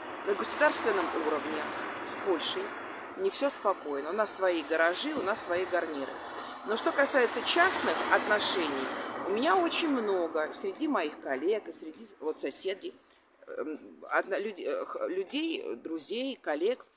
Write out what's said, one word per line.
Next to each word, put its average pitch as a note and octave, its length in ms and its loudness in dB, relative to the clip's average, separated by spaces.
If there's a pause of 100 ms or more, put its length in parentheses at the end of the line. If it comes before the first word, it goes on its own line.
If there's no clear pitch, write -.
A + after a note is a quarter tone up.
(260)
на G3+ 80 0
государственном G#3+ 720 4 (200)
уровне D3+ 360 -2 (440)
с - 100 2 (100)
Польшей F#3 380 0 (540)
не F#3+ 120 -2
всё C#4 200 4
спокойно. D3 600 2
У F3 40 -4
нас G#3 220 4
свои F3+ 280 2
гаражи, E3 500 0
у B3 100 -4
нас F#3+ 220 2
свои F3+ 200 0
гарниры. E3 460 -4 (560)
Но G#3 80 0
что D#4 160 4
касается C4+ 520 4
частных E4+ 520 4 (160)
отношений, F3+ 760 2 (400)
у F3+ 40 -2
меня C#4 240 2
очень E4+ 340 2
много F3+ 640 0
среди G#3 340 -2
моих F3 340 -2
коллег D#3+ 460 -2
и E3 60 -10
среди D#3 320 -6 (140)
вот D3+ 200 -4
соседей, F#3 540 -2 (540)
эм, A2 640 -10
одно-, F3 280 0
люд-, G3+ 220 -4
э, - 260 -4
х-, - 220 -6
людей, G3 680 -4
друзей, G#3+ 680 -4
коллег – E3+ 440 -2 (120)